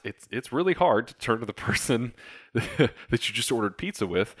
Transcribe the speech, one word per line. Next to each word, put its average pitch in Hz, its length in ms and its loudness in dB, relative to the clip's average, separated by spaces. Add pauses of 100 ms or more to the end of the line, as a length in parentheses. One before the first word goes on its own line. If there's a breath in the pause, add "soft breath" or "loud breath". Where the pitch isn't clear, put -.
it's, - 260 -12
it's - 220 -8
really 175 220 2
hard 117 340 4
to - 60 -20
turn 113 260 -2
to 117 60 -6
the 104 60 -6
<laughs> - 160 -8
person 120 460 0 (200 loud breath)
<laughs> - 200 -20
that - 360 2 (200 loud breath)
you - 240 0
just - 160 -2
ordered 110 280 0
pizza - 280 -4
with 90 340 0